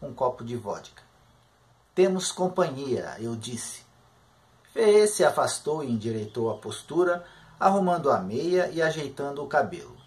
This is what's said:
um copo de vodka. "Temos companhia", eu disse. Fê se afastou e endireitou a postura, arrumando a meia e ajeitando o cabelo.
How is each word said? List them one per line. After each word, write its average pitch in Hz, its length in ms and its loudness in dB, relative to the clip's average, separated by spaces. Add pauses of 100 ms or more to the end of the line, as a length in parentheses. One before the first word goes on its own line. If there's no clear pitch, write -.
um 139 140 -12
copo 123 280 -2
de 120 140 -6
vodka. - 460 -10 (920)
"Temos 185 380 2
companhia", 139 840 -2
eu 117 180 -6
disse. 117 460 -10 (920)
Fê 214 340 6
se 208 200 0
afastou 147 580 0
e 123 80 -4
endireitou 110 580 -2
a 107 60 -4
postura, 175 680 -2 (380)
arrumando 180 500 4
a 110 80 4
meia 160 520 0
e 165 100 -4
ajeitando 143 640 -4
o - 20 -8
cabelo. - 480 -2 (120)